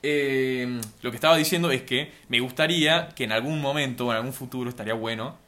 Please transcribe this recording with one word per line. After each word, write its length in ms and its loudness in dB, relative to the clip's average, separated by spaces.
Eh, 800 0
lo 100 -4
que 60 -8
estaba 200 6
diciendo 340 2
es 120 0
que 280 -2
me 140 2
gustaría 680 2
que 140 -6
en 80 -2
algún 300 0
momento, 500 -2
en 60 2
algún 160 -4
futuro, 360 -6
estaría 240 -4
bueno 440 -4